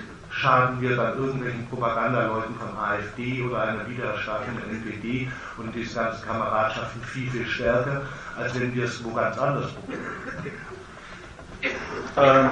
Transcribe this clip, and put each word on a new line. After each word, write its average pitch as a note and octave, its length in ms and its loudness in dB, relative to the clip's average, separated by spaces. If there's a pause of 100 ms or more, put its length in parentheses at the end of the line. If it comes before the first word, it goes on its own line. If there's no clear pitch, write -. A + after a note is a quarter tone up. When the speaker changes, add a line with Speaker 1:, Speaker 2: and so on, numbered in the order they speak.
(300)
Speaker 1:
schaden B2+ 500 4
wir B2 160 2
dann A2+ 200 2
irgendwelchen B2 520 -2
Propagandaleuten A#2 880 2
von A2 200 -6
A G#2 200 0
F G2+ 200 -6
D B2 240 -2
oder B2 220 0
einer A2 260 -2
widerstarkenden G#2+ 800 -4
N A2 140 -6
P G#2 140 -6
D B2+ 340 -2 (280)
und A2+ 180 -6
diesen A2+ 180 -6
ganzen A2+ 320 -2
Kameradschaften A2 800 0
viel, B2+ 260 -4
viel A#2+ 160 -2
stärker, B2+ 560 2 (340)
als B2 220 -2
wenn B2 160 0
wir B2 120 2
es - 180 -4
wo A2+ 80 -4
ganz A2 260 2
anders C3+ 320 2
probieren. - 300 -8 (2250)
Speaker 2:
Ähm, C3+ 360 10